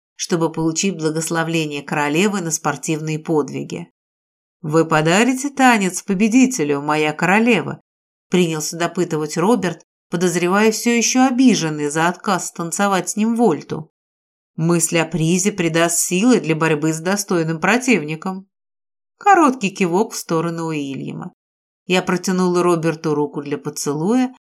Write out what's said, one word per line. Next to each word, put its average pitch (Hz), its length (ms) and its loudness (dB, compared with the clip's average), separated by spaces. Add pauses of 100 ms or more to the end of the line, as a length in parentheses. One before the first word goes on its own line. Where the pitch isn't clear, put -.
(140)
чтобы 165 360 -2
получить 160 460 -2
благословение 160 840 -2
королевы 160 580 0
на 165 100 -4
спортивные 156 680 -4
подвиги. 143 720 -4 (720)
«Вы 160 240 2
подарите 196 640 2
танец 226 520 2
победителю, 202 800 2
моя 151 320 0
королева?» 180 720 0 (480)
принялся 165 480 0
допытывать 160 580 -2
Роберт, 180 460 0 (280)
подозревая, 180 640 2
все 233 240 0
еще 254 300 2
обиженный 165 640 2
за 160 180 2
отказ 180 440 -4
танцевать 185 580 -2
с - 60 -6
ним 220 200 0
вольту. 160 560 0 (640)
«Мысль 165 400 0
о 160 80 2
призе 175 480 0
придаст 170 460 0
силы 202 420 2
для 156 160 -2
борьбы 156 380 0
с 160 60 -8
достойным 165 600 -2
противником». 190 880 -2 (720)
Короткий 294 520 4
кивок 190 420 0
в - 40 -12
сторону 165 500 -4
Уильяма. 147 640 -8 (540)
Я 180 160 2
протянула 180 600 0
Роберту 160 520 0
руку 147 280 -2
для 143 140 -6
поцелуя, 160 800 -2 (220)